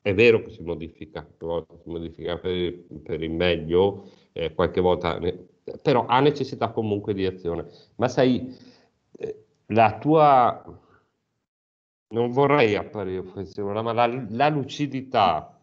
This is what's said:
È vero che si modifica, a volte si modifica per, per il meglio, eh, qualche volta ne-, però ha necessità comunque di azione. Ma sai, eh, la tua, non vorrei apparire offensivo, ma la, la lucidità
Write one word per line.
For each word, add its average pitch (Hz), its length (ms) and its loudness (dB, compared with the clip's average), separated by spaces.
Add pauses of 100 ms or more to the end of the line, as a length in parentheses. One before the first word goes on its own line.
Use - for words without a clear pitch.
È 101 140 -2
vero 110 280 6
che - 80 -14
si - 120 -18
modifica, 80 580 -12
a 76 60 -18 (140)
volte 82 420 -6
si 80 80 -16
modifica 82 480 -8
per, 90 360 -4 (280)
per 80 200 -8
il 80 80 -6
meglio, 85 800 -2 (240)
eh, 80 220 -6
qualche 90 260 0
volta 87 380 0
ne-, 87 180 -4 (460)
però 120 240 2
ha 120 140 2
necessità 135 500 0
comunque 104 420 -4
di 95 140 -2
azione. 85 400 -6 (300)
Ma 127 120 0
sai, 127 480 0 (600)
eh, - 260 -12 (220)
la 110 320 4
tua, 143 680 4 (1400)
non 117 220 -2
vorrei 135 460 4
apparire 92 420 -6
offensivo, 98 520 -8 (120)
ma 113 100 -4
la, 117 140 4 (240)
la 131 180 2
lucidità 131 1160 -2